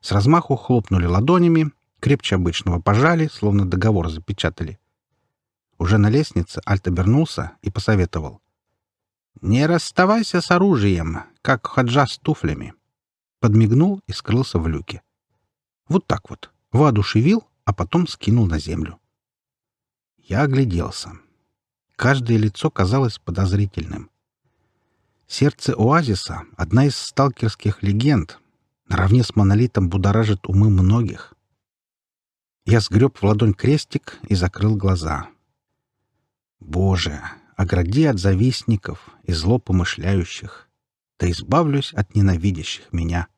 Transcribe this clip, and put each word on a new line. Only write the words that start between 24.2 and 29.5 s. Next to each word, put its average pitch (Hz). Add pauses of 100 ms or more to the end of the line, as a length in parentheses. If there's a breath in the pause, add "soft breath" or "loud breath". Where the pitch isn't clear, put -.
Сердце -
оазиса — 110 (120)
одна 101
из 139
сталкерских -
легенд, 104 (480)
наравне 95
с -
монолитом 104